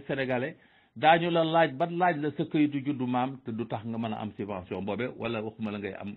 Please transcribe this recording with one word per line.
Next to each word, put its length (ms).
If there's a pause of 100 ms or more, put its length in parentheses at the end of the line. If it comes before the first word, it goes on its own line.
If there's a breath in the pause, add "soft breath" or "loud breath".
sénégalais, 480 (400 soft breath)
daañu 340
la 140
laaj 300
ba 120
laaj 320
la 140
sa 140
këyitu 400
juddu 220
maam, 380
te 60
du 160
tax 180
nga 120
mën 160
a 80
am 160
subvention 440
boobe, 360
wala 240
waxuma 300
la 80
ngay 200
am 180